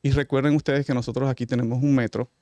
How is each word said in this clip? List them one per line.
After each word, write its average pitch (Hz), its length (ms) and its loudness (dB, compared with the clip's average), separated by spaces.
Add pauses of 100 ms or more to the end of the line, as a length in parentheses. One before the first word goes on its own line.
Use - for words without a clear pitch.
Y 143 80 0
recuerden 143 460 2
ustedes 143 300 0
que 135 80 -2
nosotros 123 360 -2
aquí 120 160 -4
tenemos 123 340 -2
un 143 140 2
metro 120 340 0 (140)